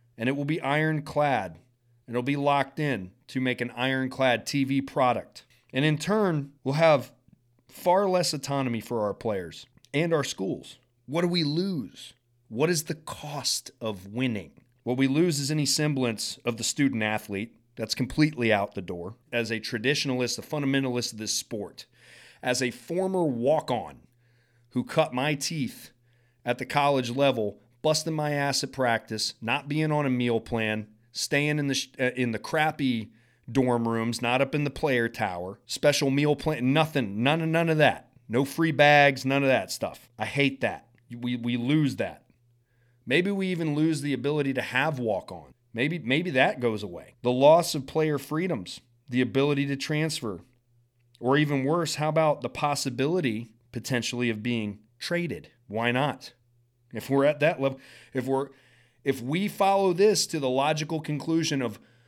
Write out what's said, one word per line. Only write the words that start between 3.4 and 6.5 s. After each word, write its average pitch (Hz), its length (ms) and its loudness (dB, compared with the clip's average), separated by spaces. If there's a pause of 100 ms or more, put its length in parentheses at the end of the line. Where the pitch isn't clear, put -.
make 127 200 0
an 120 120 -4
ironclad 131 760 0
T 139 180 0
V 135 160 0
product. 127 640 0 (280)
And 135 120 0
in 151 140 2
turn, 175 540 0 (100)